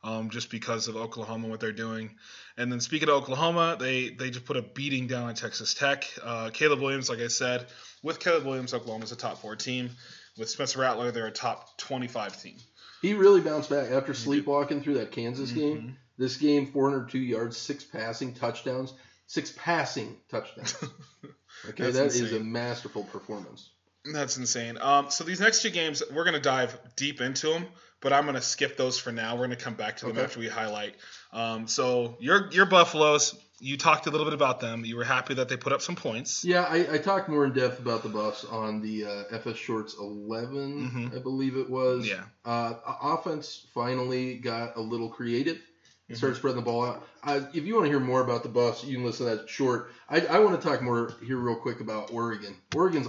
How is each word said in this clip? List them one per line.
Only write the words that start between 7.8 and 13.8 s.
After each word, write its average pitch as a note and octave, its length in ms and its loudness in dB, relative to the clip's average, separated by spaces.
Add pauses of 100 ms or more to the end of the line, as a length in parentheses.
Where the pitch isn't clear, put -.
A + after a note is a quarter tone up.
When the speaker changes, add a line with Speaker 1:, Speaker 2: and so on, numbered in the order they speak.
Speaker 1:
with D#3+ 160 -4
Caleb E3 280 2
Williams, C3 260 -4
Oklahoma's A2+ 400 -6
a A#2 40 -10
top A2 260 -6
four A2 140 -10
team. B2 340 -4 (480)
With A2 100 -6
Spencer C3+ 320 -4
Rattler, A#2+ 300 2
they're A2+ 160 -2
a G#2+ 60 -4
top - 440 -6
twenty-five A#2+ 640 -6
team. E2+ 160 -18 (460)
Speaker 2:
He G3 100 2
really G3 300 10
bounced D3+ 260 0
back C#3 220 2